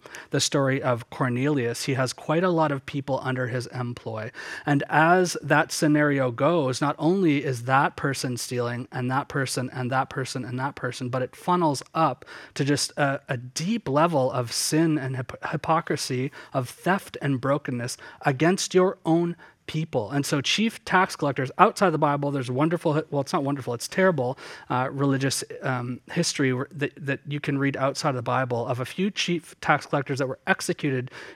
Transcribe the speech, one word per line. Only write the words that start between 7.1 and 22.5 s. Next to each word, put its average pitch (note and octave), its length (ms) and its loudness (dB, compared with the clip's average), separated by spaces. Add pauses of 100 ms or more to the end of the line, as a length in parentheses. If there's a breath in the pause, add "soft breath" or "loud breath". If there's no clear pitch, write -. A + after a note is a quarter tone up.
is B2 200 -4
that C#3 340 2
person C3+ 400 -2
stealing, A#2+ 540 -4
and B2+ 200 -4
that C3+ 160 -2
person, C3 460 -4
and B2 180 -4
that C3 180 0
person, C3 360 -6
and B2 140 -6
that C3+ 160 -4
person, B2+ 340 -6
but B2+ 120 -2
it B2+ 140 -6
funnels F3 480 2 (100)
up D#3 300 0 (300 loud breath)
to D3 100 -2
just C#3+ 340 2
a, C#3+ 300 2
a C#3+ 80 -2
deep D#3 540 -4
level C#3+ 420 4
of B2 220 -2
sin D#3 440 2
and C3 200 -6
hyp-, - 320 -8
hypocrisy, D3 840 -2 (220 loud breath)
of C3 160 -2
theft - 520 -2
and C#3 200 0
brokenness C3 560 -2 (240 loud breath)
against D#3 520 2
your F#3 320 4
own E3+ 300 2 (300 loud breath)
people. D3+ 440 -2
And C#3+ 160 0
so D3 160 0
chief - 420 0
tax F#3+ 320 2
collectors C3+ 440 -2
outside F#3+ 320 6
the D#3 80 0
Bible, C#3+ 320 2
there's C3+ 180 -2
wonderful, D#3 640 2